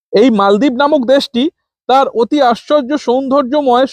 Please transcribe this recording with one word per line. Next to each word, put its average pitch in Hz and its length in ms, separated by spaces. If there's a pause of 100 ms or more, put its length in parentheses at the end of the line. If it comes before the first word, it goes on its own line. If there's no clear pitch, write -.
(140)
এই 214 180
মালদ্বীপ 208 500
নামক 285 240
দেশটি 254 380 (460)
তার 262 160 (100)
অতি 233 240 (120)
আশ্চর্য 277 460
সৌন্দর্যময় 262 960